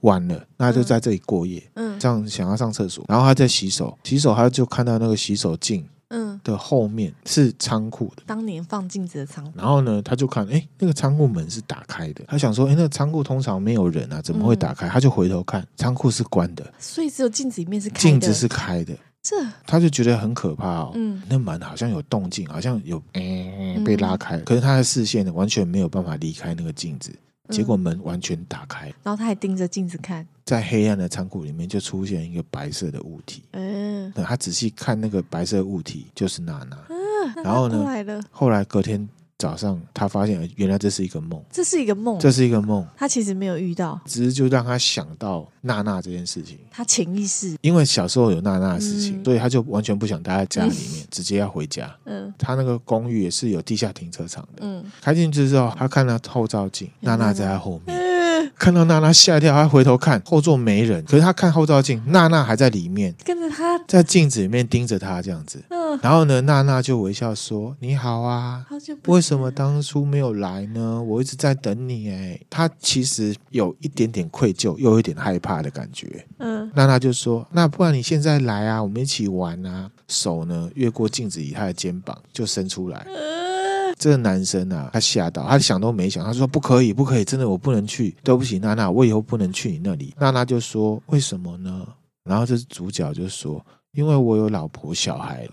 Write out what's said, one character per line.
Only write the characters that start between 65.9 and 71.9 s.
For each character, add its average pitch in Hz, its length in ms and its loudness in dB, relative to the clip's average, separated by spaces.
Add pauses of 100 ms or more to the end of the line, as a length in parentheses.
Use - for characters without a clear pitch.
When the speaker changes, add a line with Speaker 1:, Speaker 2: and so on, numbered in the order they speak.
Speaker 1:
然 139 100 4
后 160 140 8
呢， 131 160 4
娜 139 200 4
娜 135 200 2
就 123 180 0
微 98 100 -2
笑 110 240 -4
说 107 460 -8
：“你 131 160 -2
好 120 240 -2
啊。 123 480 -4
Speaker 2:
好 285 100 -10
久 294 180 -12
不 - 60 -20
见。 175 120 2
Speaker 1:
为 180 60 8
什 151 180 0
么 131 120 -2
当 139 300 0
初 143 240 -2
没 143 140 0
有 123 160 0
来 98 320 -4
呢？ 113 360 -4
我 113 200 -2
一 - 20 0
直 135 120 -10
在 139 180 2
等 127 340 -4
你 110 220 -6